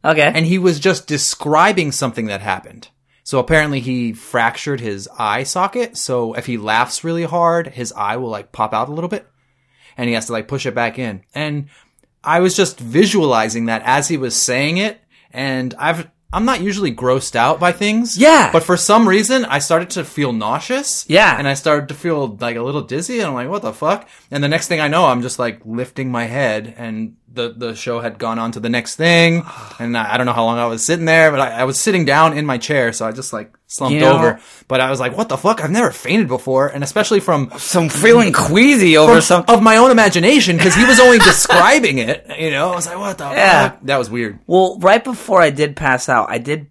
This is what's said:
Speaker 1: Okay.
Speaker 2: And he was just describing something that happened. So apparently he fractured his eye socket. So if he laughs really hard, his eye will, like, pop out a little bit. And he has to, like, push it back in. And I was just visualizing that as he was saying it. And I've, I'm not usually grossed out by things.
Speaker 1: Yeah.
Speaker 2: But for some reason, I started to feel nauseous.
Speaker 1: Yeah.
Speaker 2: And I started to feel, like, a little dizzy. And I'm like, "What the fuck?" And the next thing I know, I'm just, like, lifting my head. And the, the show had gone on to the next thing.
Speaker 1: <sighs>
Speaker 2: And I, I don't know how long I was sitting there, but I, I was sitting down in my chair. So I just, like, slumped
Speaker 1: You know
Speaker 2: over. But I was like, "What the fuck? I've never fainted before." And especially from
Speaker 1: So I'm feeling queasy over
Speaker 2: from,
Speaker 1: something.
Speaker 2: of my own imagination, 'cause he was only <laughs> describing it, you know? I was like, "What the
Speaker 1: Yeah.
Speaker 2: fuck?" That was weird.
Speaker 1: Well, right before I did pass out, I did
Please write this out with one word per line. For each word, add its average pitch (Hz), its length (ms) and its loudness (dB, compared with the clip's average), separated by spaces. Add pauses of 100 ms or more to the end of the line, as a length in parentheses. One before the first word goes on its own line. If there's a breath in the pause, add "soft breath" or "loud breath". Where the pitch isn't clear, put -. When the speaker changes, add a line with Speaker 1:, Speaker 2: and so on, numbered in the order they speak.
Speaker 1:
Okay. 151 280 4
Speaker 2:
And 160 140 0
he 185 120 0
was 175 200 0
just 156 300 -2
describing 151 800 0
something 117 360 -6
that 101 140 -8
happened. 95 460 -8 (380)
So 131 160 -2
apparently 147 400 0
he 120 320 -4
fractured 117 680 -4
his 101 280 -10 (100)
eye 110 240 -4
socket. 196 540 -6
So 120 380 -6
if 120 120 -10
he 120 100 -6
laughs 110 460 -2
really 170 220 -4
hard, 170 440 -2
his 120 260 -10
eye 107 220 -4
will, 123 140 -8
like, 104 220 -12
pop 110 220 -4
out 120 140 -2
a 147 40 -12
little 165 180 -8
bit. - 160 -10 (680)
And 120 140 -6
he 117 60 -2
has 110 120 -4
to, 120 60 -10
like, 110 160 -8
push 135 160 -8
it 120 100 -6
back 117 240 -4
in. 107 240 -10 (120)
And 147 320 -8 (580 soft breath)
I 160 160 2
was 185 160 0
just - 240 -2
visualizing 120 880 0
that 113 180 -4
as 139 240 0
he 165 80 -4
was 127 180 -6
saying 139 440 -2
it. 214 200 -6 (360)
And 131 440 -6
I've, 160 300 -4 (240)
I'm 202 140 -2
not 240 160 -2
usually 196 320 -4
grossed 127 420 -2
out 127 240 2
by 175 120 2
things. 214 440 -2
Speaker 1:
Yeah. 277 340 6
Speaker 2:
But 165 140 2
for 180 140 0
some 220 280 4
reason, 214 380 2
I 139 140 -2
started 170 320 -2
to 165 140 -6
feel 143 280 -4
nauseous. 139 800 -6
Speaker 1:
Yeah. 165 280 4
Speaker 2:
And 143 80 -4
I 139 60 0
started 143 380 -2
to 147 40 -10
feel, 143 460 -6
like, 117 160 -6
a 117 60 -6
little 139 200 -6
dizzy. 170 360 -6
And 190 100 -4
I'm 139 60 -6
like, 123 160 -8
"What 196 100 -6
the - 140 -8
fuck?" 170 340 -4 (220 soft breath)
And 143 120 -4
the 143 60 0
next 160 200 -4
thing 165 120 -2
I 151 80 -2
know, 165 160 2
I'm 123 160 2
just, 123 180 -8
like, 117 280 -6
lifting 127 440 -8
my 120 140 -4
head. 113 540 -4
And 110 380 -10 (140)
the, 117 240 -8
the 117 200 -10
show 117 260 -6
had 117 180 -10
gone 113 200 -6
on 113 140 -4
to 120 80 -12
the 117 100 -6
next 120 260 -6
thing. 170 500 2
Speaker 1:
<sighs> - 60 -18 (260 loud breath)
Speaker 2:
And 120 200 -6
I, 107 160 -4
I - 20 -2
don't 123 100 -2
know 120 60 -2
how 113 120 0
long 117 140 0
I 120 80 -2
was 113 200 -6
sitting 165 200 -2
there, 160 260 6
but 135 80 -2
I, 123 100 0 (100)
I 131 40 2
was 135 160 -4
sitting 185 240 0
down 151 340 2
in 151 80 -4
my 131 100 -2
chair. 120 360 -2
So 110 140 -6
I 110 60 -4
just, 131 200 -12
like, 110 200 -12 (140)
slumped - 280 -4
Speaker 1:
You 151 60 0
know 135 160 6
Speaker 2:
over. 120 240 0 (280 soft breath)
But 127 120 0
I 131 100 0
was 131 100 -4
like, 127 160 -4
"What 220 120 -4
the 135 80 -4
fuck? 220 280 0
I've 147 80 -4
never 214 180 2
fainted 170 380 -2
before." 131 400 0
And 143 160 -6
especially 208 360 0
from 143 380 -2
Speaker 1:
So - 220 -2
I'm 160 80 0
feeling 214 440 4
queasy 196 640 4
over 156 180 8
Speaker 2:
from, 160 80 6
Speaker 1:
something. 175 320 4
Speaker 2:
of 202 80 4
my 220 160 6
own 254 120 8
imagination, 202 680 4
'cause 180 180 2
he 226 80 6
was 247 160 6
only 247 180 10
<laughs> - 120 6
describing 196 680 4
it, 120 260 -4 (140)
you 160 140 -4
know? 151 180 -2
I 180 60 -4
was 175 100 -6
like, 175 120 -10
"What 202 200 -8
the 147 120 -12
Speaker 1:
Yeah. 175 400 4
Speaker 2:
fuck?" - 140 -20
That 135 140 -2
was 117 120 -4
weird. 113 360 -6
Speaker 1:
Well, 185 320 2
right 196 240 4
before 220 400 -2
I 151 80 4
did 143 240 -2
pass 131 340 -2
out, 120 220 0
I 120 80 -4
did 147 320 -8